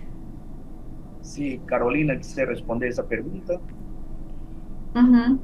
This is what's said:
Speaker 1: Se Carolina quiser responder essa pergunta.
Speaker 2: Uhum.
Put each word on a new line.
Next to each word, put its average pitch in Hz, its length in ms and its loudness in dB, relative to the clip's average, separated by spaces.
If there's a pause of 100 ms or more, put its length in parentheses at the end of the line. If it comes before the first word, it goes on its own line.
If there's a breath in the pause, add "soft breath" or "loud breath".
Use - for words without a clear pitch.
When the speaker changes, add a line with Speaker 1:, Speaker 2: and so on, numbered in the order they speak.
(1200 loud breath)
Speaker 1:
Se 135 440 -4
Carolina 131 520 4
quiser 131 320 -2
responder 120 400 -2
essa 120 160 -2
pergunta. 156 560 -2 (1400)
Speaker 2:
Uhum. 247 480 8